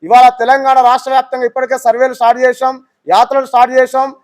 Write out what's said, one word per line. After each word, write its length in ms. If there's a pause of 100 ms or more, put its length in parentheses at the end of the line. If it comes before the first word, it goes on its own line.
ఇవాళ 260
తెలంగాణ 520
రాష్ట్ర 300
వ్యాప్తంగా 340
ఇప్పటికే 340
సర్వేలు 360
స్టార్ట్ 260
చేశాం, 440 (240)
యాత్రలు 380
స్టార్ట్ 280
చేశాం. 500